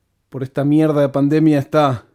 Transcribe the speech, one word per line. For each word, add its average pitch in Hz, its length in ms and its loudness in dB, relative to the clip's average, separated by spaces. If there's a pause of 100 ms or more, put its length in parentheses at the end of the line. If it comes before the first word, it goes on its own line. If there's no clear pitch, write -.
(300)
por 131 140 -12
esta 135 200 -6
mierda 147 380 2
de 139 80 0
pandemia 147 500 0
está. 135 560 -2